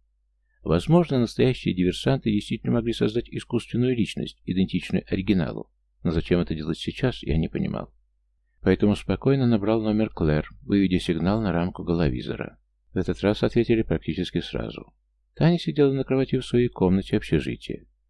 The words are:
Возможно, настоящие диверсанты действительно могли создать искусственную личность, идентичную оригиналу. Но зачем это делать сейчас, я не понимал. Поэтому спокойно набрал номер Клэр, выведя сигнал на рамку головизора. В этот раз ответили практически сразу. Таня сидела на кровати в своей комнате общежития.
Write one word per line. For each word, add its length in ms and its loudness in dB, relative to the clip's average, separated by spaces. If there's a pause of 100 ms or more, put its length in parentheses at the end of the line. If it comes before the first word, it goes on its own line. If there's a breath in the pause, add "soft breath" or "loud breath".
(600)
Возможно, 580 2
настоящие 540 0
диверсанты 580 0
действительно 420 -4
могли 200 0
создать 360 -2
искусственную 680 -4
личность, 500 -4
идентичную 640 -2
оригиналу. 600 -2 (320)
Но 80 0
зачем 280 2
это 140 -2
делать 240 -4
сейчас, 460 -4
я 140 0
не 120 0
понимал. 420 -6 (720)
Поэтому 320 4
спокойно 500 0
набрал 360 2
номер 280 0
Клэр, 380 0 (140)
выведя 380 2
сигнал 420 0
на 100 0
рамку 320 -2
головизора. 760 -2 (360)
В 40 -4
этот 240 -2
раз 220 2
ответили 380 2
практически 580 -2
сразу. 540 -8 (420)
Таня 240 4
сидела 320 2
на 120 -2
кровати 340 0
в 80 -6
своей 240 2
комнате 480 2
общежития. 680 -4 (240)